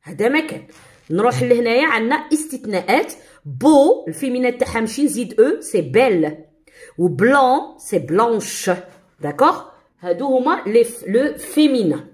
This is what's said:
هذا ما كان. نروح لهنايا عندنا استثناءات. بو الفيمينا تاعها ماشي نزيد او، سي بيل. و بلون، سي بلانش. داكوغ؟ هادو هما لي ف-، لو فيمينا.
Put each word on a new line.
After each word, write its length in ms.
هذا 280
ما 100
كان. 280
نروح 340
لهنايا 440
عندنا 280
استثناءات. 960
بو 600
الفيمينا 420
تاعها 300
ماشي 240
نزيد 380
او، 200
سي 200
بيل. 560
و 100
بلون، 720
سي 220
بلانش. 720
داكوغ؟ 420
هادو 380
هما 300
لي 160
ف-، 240
لو 300
فيمينا. 760